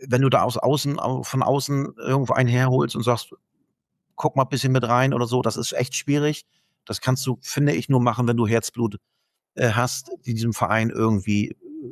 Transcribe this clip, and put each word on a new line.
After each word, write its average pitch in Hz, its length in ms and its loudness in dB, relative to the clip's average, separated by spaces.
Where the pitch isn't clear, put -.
wenn 123 160 2
du 135 60 4
da 117 140 4
aus 117 140 -2
außen, 143 440 0
au-, 127 240 -4
von 131 180 -2
außen 139 540 -2
irgendwo 127 380 0
einen 127 140 2
herholst 127 460 2
und - 80 -2
sagst, 120 300 -2
"Guck - 180 -2
mal 135 80 4
ein 127 60 -4
bisschen 135 240 0
mit 131 100 2
rein" 123 320 2
oder 120 140 0
so, 123 140 0
das 110 140 -2
ist - 180 -4
echt 135 200 -2
schwierig. 147 500 -2
Das - 160 -8
kannst 131 240 0
du, 127 160 -2
finde 143 320 0
ich, - 160 -4
nur 131 120 4
machen, 120 260 2
wenn 117 100 2
du 113 120 2
Herzblut, 113 480 -2
äh, 120 180 2
hast, 120 380 -2
diesem 113 260 -2
Verein 110 380 0
irgendwie 104 680 0